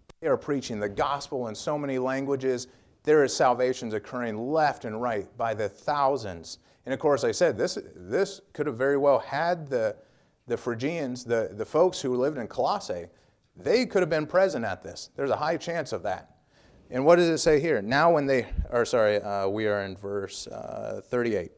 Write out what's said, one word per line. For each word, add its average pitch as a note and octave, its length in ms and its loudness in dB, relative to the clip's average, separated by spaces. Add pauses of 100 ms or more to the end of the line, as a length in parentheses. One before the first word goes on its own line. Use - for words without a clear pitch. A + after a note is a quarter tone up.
(220)
they D#3+ 80 -2
are C3+ 80 4
preaching B2 420 -4
the G#2 100 -2
gospel C#3 600 -4
in G#2+ 60 -8
so D3 220 -4
many C#3 220 -4
languages, C3 680 -2 (340)
there D3+ 220 6
is B2+ 100 -2
salvations B2+ 580 2
occurring A#2 600 -6
left D#3 320 0
and A2 180 -6
right A2 340 -4
by A#2 180 0
the G#2 140 -2
thousands. C3+ 920 -4 (280)
And C3 80 -2
of C3 60 -8
course, C#3+ 240 4
I A#2 80 4
said, D#3+ 260 2
this, - 180 -2 (200)
this B2 440 -2 (120)
could C#3+ 140 -4
have B2+ 100 -4
very C#3 200 2
well C#3 220 4
had E3 500 -2
the, A2+ 280 0 (500)
the A#2+ 100 -2
Phrygians, B2+ 680 -4
the, A2+ 280 0
the G#2 140 -6
folks F3 340 2
who B2+ 160 0
lived C#3 220 0
in A2+ 80 -6
Colossae, B2+ 600 -4 (500)
they F3 280 2
could G#3 160 0
have E3+ 100 0
been D#3 160 0
present F3+ 380 2
at F#2+ 180 -6
this. - 340 -14
There's C#3 140 -2
a G#2+ 60 2
high D#3 200 -2
chance E3 360 -6
of F2+ 120 -8
that. - 320 -8 (540)
And C3 140 -2
what E3 120 10
does F3 120 6
it D#3+ 100 2
say D#3 200 6
here? C#3 240 2
"Now C#3 300 4
when D3 140 2
they," C3 200 2 (240)
or A#2+ 140 2
sorry, G#2+ 360 4
uh, G2+ 280 -2
we G#2+ 180 -2
are G#2 160 0
in F#2+ 140 -8
verse, G2+ 500 -8
uh, G#2+ 580 -10
thirty-eight. A#2 540 -2